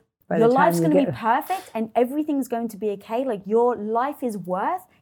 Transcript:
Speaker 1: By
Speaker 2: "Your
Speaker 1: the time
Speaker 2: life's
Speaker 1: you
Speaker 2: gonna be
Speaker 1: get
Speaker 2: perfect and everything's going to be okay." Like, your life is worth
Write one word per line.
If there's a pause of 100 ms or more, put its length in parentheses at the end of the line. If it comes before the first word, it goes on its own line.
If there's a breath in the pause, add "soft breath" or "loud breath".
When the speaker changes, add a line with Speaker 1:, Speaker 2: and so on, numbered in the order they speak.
(280)
Speaker 1:
By
Speaker 2:
"Your
Speaker 1:
the
time
Speaker 2:
life's
Speaker 1:
you
Speaker 2:
gonna
be
Speaker 1:
get
Speaker 2:
perfect
and
everything's
going
to
be
okay."
Like,
your
life
is
worth (140 soft breath)